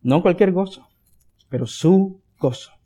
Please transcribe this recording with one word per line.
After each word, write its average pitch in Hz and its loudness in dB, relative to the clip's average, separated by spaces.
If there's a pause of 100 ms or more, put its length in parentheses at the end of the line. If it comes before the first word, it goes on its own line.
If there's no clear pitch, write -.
No 139 0
cualquier 190 2
gozo, 190 -6 (600)
pero 127 -6
su 190 0 (160)
gozo. - -6 (160)